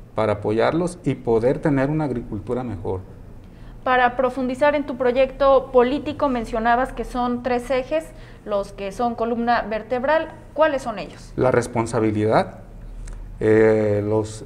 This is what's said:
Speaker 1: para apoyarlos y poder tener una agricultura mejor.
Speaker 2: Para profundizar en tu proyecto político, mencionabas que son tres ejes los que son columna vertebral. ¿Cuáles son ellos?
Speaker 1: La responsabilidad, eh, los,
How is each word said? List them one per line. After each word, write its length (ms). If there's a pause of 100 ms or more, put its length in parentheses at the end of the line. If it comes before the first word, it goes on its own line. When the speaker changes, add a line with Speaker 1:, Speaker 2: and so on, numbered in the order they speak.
(140)
Speaker 1:
para 200
apoyarlos 720
y 120
poder 420
tener 320
una 140
agricultura 600
mejor. 360 (840)
Speaker 2:
Para 320
profundizar 600
en 100
tu 100
proyecto 800
político, 560
mencionabas 640
que 100
son 400
tres 260
ejes 360 (400)
los 260
que 220
son 220
columna 480
vertebral. 680 (240)
¿Cuáles 300
son 160
ellos? 360
Speaker 1:
La 160
responsabilidad, 1080 (840)
eh, 680
los, 380